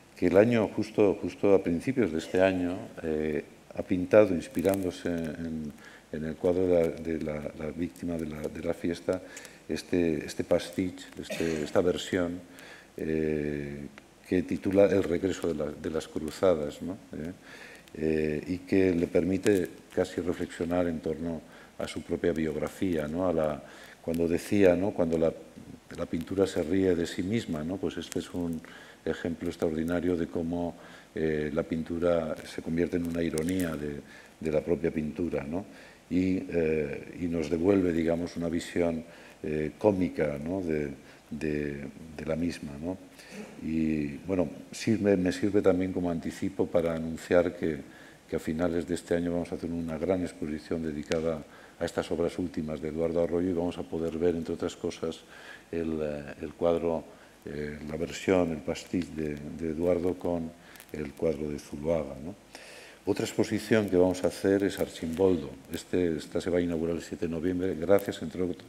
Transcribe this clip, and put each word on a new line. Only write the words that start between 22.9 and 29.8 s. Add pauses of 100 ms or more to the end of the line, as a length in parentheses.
¿no?
A
la, (400)
cuando
decía,
¿no?
Cuando
la, (640)
la
pintura
se
ríe
de
sí
misma,
¿no?
Pues
este
es
un (440)
ejemplo
extraordinario